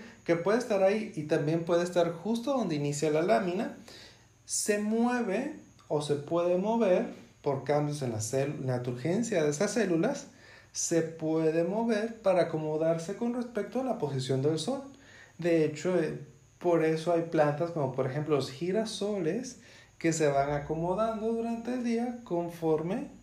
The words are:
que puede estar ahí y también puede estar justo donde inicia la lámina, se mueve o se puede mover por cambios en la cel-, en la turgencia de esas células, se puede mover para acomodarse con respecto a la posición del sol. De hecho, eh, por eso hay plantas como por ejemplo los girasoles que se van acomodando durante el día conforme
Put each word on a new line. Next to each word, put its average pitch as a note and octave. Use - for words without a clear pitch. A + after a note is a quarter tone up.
que E3+
puede F#3
estar G#3+
ahí G#3
y D3+
también D#3
puede F3
estar E3+
justo A#3
donde F#3
inicia D3
la D3+
lámina, G3+
se -
mueve A#3
o D3+
se D3
puede E3+
mover G#3+
por C#3
cambios D3
en B2+
la G#2+
cel-, C#3
en C3+
la B2
turgencia D#3+
de D3+
esas G3+
células, G3+
se -
puede D#3+
mover A3
para F3+
acomodarse D#3+
con A#3+
respecto A#3
a -
la B3+
posición C3+
del D#3
sol. C4+
De E3
hecho, F3
eh, D3
por E3
eso D#3+
hay E3
plantas D#3+
como C#3
por C3
ejemplo D3
los B2+
girasoles G3+
que E3
se D#3+
van C#3
acomodando F#3
durante A#3
el B3+
día A#3
conforme E3+